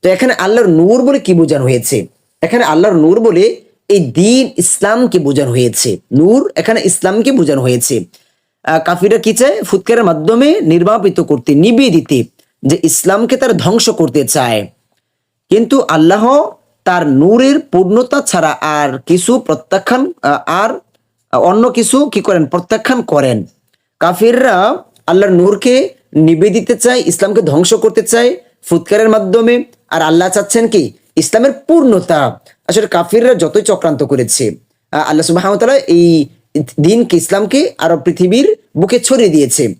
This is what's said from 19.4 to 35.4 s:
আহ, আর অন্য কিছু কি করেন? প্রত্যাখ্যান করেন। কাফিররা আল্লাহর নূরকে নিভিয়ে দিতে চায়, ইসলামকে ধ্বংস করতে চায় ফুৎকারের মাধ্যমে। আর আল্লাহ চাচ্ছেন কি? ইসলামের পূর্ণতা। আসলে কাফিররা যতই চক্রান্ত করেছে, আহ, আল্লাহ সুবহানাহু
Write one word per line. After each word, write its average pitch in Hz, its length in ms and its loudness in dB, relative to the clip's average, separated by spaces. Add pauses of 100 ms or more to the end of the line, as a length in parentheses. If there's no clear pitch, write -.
আহ, 143 240 -2
আর 214 340 -4 (580)
অন্য 214 320 2
কিছু 247 400 0
কি 208 120 -4
করেন? 165 240 0
প্রত্যাখ্যান 220 560 -4
করেন। 131 420 -2 (560)
কাফিররা 226 840 0 (240)
আল্লাহর 190 260 2
নূরকে 208 600 0 (200)
নিভিয়ে 165 400 2
দিতে 220 220 -2
চায়, 247 300 0
ইসলামকে 196 360 0
ধ্বংস 170 320 0
করতে 220 280 0
চায় 240 360 0 (260)
ফুৎকারের 202 460 0
মাধ্যমে। 226 540 0 (260)
আর 165 120 -2
আল্লাহ 165 280 0
চাচ্ছেন 202 380 -2
কি? 175 260 -2 (220)
ইসলামের 226 360 0
পূর্ণতা। 180 880 0 (280)
আসলে 208 200 -2
কাফিররা 208 460 0
যতই 170 280 0
চক্রান্ত 156 420 -2
করেছে, 123 520 -4 (360)
আহ, 151 180 -2
আল্লাহ 156 160 0
সুবহানাহু 185 300 0